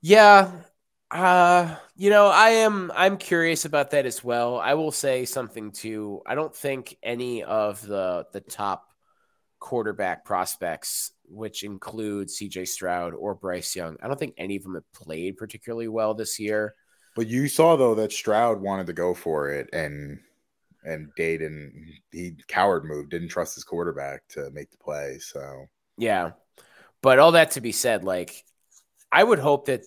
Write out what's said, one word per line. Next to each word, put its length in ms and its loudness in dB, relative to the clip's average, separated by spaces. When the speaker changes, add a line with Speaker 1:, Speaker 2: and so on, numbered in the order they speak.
Speaker 1:
Yeah. 520 10
Uh, 640 4
you 140 2
know, 160 8
I 240 8
am, 440 2
I'm 220 2
curious 480 -2
about 280 -2
that 120 2
as 180 -8
well. 360 -2
I 160 0
will 180 -2
say 320 -2
something 480 -10
too. 540 -10
I 80 -6
don't 200 -6
think 480 -8
any 400 -6
of 380 -4
the, 520 -6
the 100 -12
top 500 -8
quarterback 680 -6
prospects, 880 -6
which 380 -14
include 680 -8
C 200 -12
J 160 -10
Stroud 480 -6
or 200 -8
Bryce 400 -8
Young, 280 -10
I 40 -12
don't 120 -6
think 180 -10
any 200 -8
of 80 -10
them 100 -14
have 180 -16
played 460 -12
particularly 500 -12
well 240 -4
this 260 -8
year. 360 -4
Speaker 2:
But 100 -4
you 220 -2
saw, 280 4
though, 180 4
that 180 -2
Stroud 480 0
wanted 280 -4
to 40 -8
go 220 -2
for 360 -4
it, 220 -8
and, 480 -8
and 320 -10
Day 220 -2
didn't, 520 -12
he 240 -12
coward 360 0
move, 240 -10
didn't 200 -8
trust 260 -6
his 100 -18
quarterback 640 -8
to 220 -12
make 200 -16
the 60 -20
play. 440 -10
So 440 -16
Speaker 1:
yeah, 360 -2
but 180 6
all 140 8
that 200 6
to 100 -8
be 100 -6
said, 320 -2
like, 400 -6
I 140 6
would 140 2
hope 280 0
that 200 -4